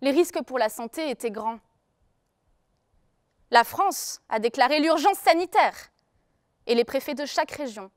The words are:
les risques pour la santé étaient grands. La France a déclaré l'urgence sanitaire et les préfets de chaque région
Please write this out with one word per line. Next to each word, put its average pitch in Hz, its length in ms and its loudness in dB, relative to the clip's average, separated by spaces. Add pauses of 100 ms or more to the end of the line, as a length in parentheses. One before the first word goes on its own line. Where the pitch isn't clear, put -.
les 262 100 0
risques 330 320 2
pour 254 160 -4
la 220 100 2
santé 240 420 -8
étaient 233 200 -6
grands. 220 280 -8 (1900)
La 233 140 6
France - 640 -2
a 226 100 -2
déclaré 247 420 2
l'urgence 320 380 2
sanitaire 339 720 2 (760)
et 240 80 2
les 233 100 4
préfets 269 300 -6
de 285 120 -6
chaque 320 260 -4
région 214 440 -10